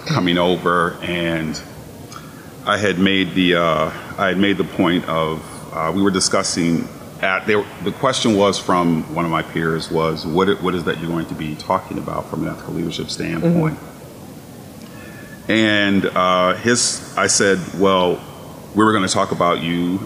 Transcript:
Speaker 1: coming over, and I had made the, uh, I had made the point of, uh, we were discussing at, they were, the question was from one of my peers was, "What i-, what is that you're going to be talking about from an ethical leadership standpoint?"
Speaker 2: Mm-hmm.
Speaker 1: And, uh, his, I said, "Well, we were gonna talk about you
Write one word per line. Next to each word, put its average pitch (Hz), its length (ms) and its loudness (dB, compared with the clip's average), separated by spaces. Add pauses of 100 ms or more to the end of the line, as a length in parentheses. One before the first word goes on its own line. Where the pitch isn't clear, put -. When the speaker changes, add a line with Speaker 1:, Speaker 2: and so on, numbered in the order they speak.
Speaker 1:
coming 90 300 2
over, 87 640 2
and 85 600 -4 (1040)
I 104 120 2
had 95 220 2
made 95 340 4
the, 90 220 6
uh, 80 360 4 (260)
I 98 100 2
had 92 100 2
made 101 200 4
the 92 60 2
point 87 440 0
of, 80 340 -2 (320)
uh, 80 220 -2
we 98 60 2
were 101 100 4
discussing 90 760 0 (340)
at, 95 240 0
they 107 100 4
were, 101 100 0 (180)
the 98 80 -2
question 123 440 0
was 98 220 4
from 87 460 2 (100)
one 85 120 -2
of 85 60 -2
my 76 120 0
peers 82 480 -2
was, 80 340 0
"What 90 240 2
i-, 98 60 6
what 90 180 -2
is 85 120 -2
that 85 140 -2
you're 82 120 -6
going 82 160 -4
to - 80 -8
be 78 200 -6
talking - 440 -4
about 78 320 -6
from 82 160 -4
an - 60 -4
ethical 82 200 -10
leadership 82 380 -4
standpoint?" 156 680 0
Speaker 2:
Mm-hmm. - 1700 -14
Speaker 1:
And, 104 540 4
uh, 92 500 4
his, - 640 0
I 98 100 4
said, 98 320 4 (200)
"Well, 92 400 4 (540)
we 104 100 6
were 110 100 6
gonna 95 140 2
talk 98 240 0
about 87 300 2
you 87 440 0